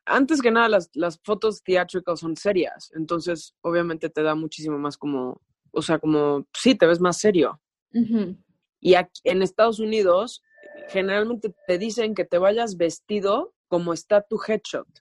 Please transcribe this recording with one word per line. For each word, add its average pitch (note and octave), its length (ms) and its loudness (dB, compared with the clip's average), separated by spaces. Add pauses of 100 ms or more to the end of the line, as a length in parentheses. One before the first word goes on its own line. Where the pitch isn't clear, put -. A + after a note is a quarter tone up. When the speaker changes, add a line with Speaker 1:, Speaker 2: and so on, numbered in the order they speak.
Speaker 1:
antes C4+ 360 2
que A#3 80 4
nada, A3+ 180 4
las, G3 260 2
las E3 300 -4
fotos G#3 380 -2
theatrical F3+ 540 -2
son E3 200 -6
serias, F#3 580 -2
entonces, D#3+ 680 -6
obviamente, E3+ 460 -2
te D#3 140 -4
da D#3 120 2
muchísimo D#3 440 -6
más C#3+ 180 -6
como, C3 440 -6 (320)
o E3 100 -4
sea, D#3 160 0
como, D3 560 0
sí, B3+ 220 4
te F3 100 6
ves E3+ 140 4
más F3 180 2
serio. D3+ 420 2 (320)
Speaker 2:
Ujú. G#3+ 440 0 (420)
Speaker 1:
Y F3+ 160 6
aquí, F3+ 300 -2
en F#3+ 180 2
Estados A3 380 2
Unidos, G#3+ 640 0 (460)
generalmente G3+ 640 -2 (140)
te F3+ 120 2
dicen A3 360 -4
que F#3 100 -2
te F3 140 0
vayas G#3 380 0
vestido G3 760 -2 (160)
como E3+ 240 -2
está G3+ 300 2
tu G#3 180 -6
headshot. - 460 -6 (140)